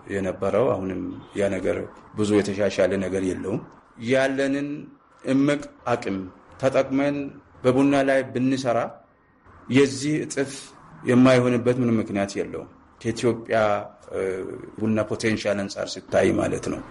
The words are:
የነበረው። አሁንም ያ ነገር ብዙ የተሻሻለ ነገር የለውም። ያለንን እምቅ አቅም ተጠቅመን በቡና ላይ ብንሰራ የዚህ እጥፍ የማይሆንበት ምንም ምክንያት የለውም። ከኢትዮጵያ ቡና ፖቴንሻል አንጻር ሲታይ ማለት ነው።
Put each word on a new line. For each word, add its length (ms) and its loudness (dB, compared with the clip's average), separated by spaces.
የነበረው። 600 0
አሁንም 320 -2
ያ 140 0
ነገር 280 -2
ብዙ 180 0
የተሻሻለ 640 2
ነገር 260 -2
የለውም። 380 -4
ያለንን 680 0
እምቅ 380 2
አቅም 320 -2
ተጠቅመን 600 0
በቡና 440 4
ላይ 220 4
ብንሰራ 540 0
የዚህ 520 2
እጥፍ 340 -4
የማይሆንበት 720 4
ምንም 200 2
ምክንያት 360 -2
የለውም። 360 -8
ከኢትዮጵያ 600 -2
ቡና 300 0
ፖቴንሻል 560 -2
አንጻር 300 -6
ሲታይ 420 0
ማለት 360 -2
ነው። 120 -6